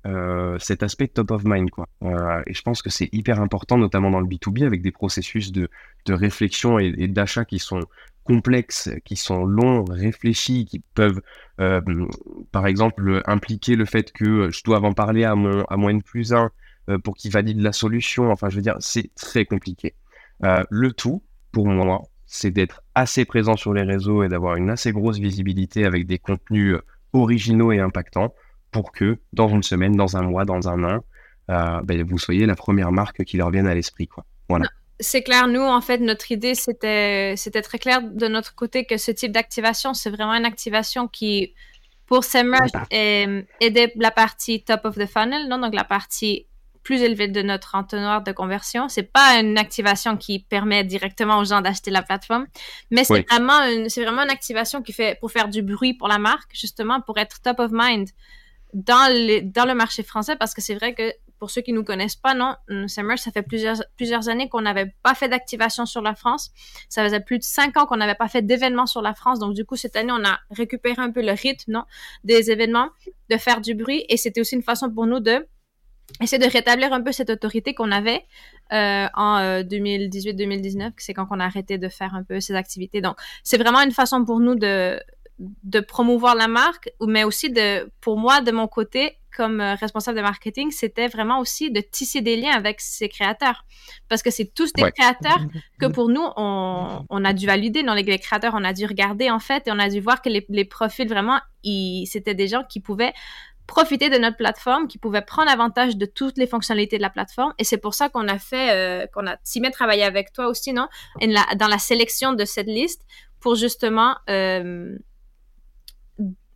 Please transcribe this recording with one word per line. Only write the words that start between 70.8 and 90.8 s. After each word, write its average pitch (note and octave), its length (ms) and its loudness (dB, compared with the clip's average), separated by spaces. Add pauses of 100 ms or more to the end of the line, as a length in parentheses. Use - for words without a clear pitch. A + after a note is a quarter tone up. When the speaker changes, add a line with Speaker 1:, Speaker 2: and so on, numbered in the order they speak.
Speaker 2:
un B3 140 -2
peu A#3+ 100 -2
le G#3+ 120 2
rythme, B3+ 400 -4
non, A#3 120 -2 (400)
des A3+ 260 6
événements, A3+ 380 2 (400)
de - 80 2
faire A#3 240 2
du A3+ 140 -4
bruit. C4 340 -2
Et A#3+ 80 4
c'était A3+ 240 -2
aussi A3+ 140 -2
une B3 80 -2
façon A#3+ 280 -2
pour A3+ 160 0
nous B3 140 2
de A#3+ 260 2 (760)
essayer A#3+ 240 2
de B3 80 4
rétablir B3+ 400 2
un B3+ 80 0
peu B3+ 120 -2
cette A#3 180 -4
autorité A3 420 -4
qu'on G#3+ 200 -2
avait, G#3 320 -2 (480)
euh, G3+ 420 0
en, G#3 240 2
euh, F#3+ 240 0
deux F#3+ 160 -6
mille G3+ 320 -2
dix-huit, G3 240 -6
deux G3 100 -4
mille G3 160 -4
dix-neuf, G3 360 -6
c'est - 180 -12
quand F#3+ 160 -6
on G3 80 -4
a F#3 60 -2
arrêté F#3+ 340 -6
de F#3 100 -6
faire F#3+ 280 -8
un F#3 80 -10
peu F#3+ 160 -8
ces G3 140 -6
activités. F#3+ 460 -6
Donc, F#3 160 -4 (280)
c'est A#3+ 140 2
vraiment A#3+ 220 4
une C#4 120 4
façon B3 320 2
pour A3+ 160 2
nous A#3+ 160 4
de, G3 440 0 (380)
de G3 420 -4
promouvoir A#3+ 540 4
la A3+ 140 2
marque, C4 520 0
mais A3 220 2
aussi G#3+ 280 0
de, G#3 380 0 (120)
pour G#3+ 180 -2
moi, C4 220 6
de A#3 100 0
mon A3+ 160 0
côté, B3+ 520 -2 (180)
comme, A3 240 -2
euh, G3+ 140 -2
responsable G#3+ 440 -4
de G#3 40 -2
marketing, G#3+ 480 -4
c'était A#3 380 -2